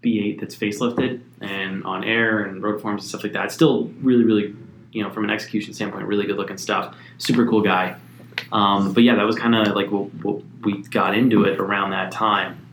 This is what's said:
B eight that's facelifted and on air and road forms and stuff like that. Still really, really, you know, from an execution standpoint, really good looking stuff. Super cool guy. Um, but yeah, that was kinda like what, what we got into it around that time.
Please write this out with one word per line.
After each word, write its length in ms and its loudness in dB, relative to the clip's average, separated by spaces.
B 200 0
eight 200 -4
that's 160 -10
facelifted 640 -2
and 440 -6
on 180 -6
air 380 0
and 220 -6
road 200 -2
forms 220 -6
and 40 -14
stuff 140 -8
like 120 -6
that. 180 -4
Still 320 4
really, 240 6
really, 300 2
you 120 -6
know, 80 -6
from 120 -6
an 80 -2
execution 440 -4
standpoint, 320 -8
really 200 0
good 100 -2
looking 220 -8
stuff. 360 -4
Super 300 2
cool 140 4
guy. 320 0
Um, 420 2
but 120 6
yeah, 100 6
that 120 2
was 120 0
kinda 360 2
like 180 0
what, 200 -4
what 180 -2
we 220 -2
got 320 0
into 280 6
it 160 0
around 300 0
that 200 -4
time. 480 0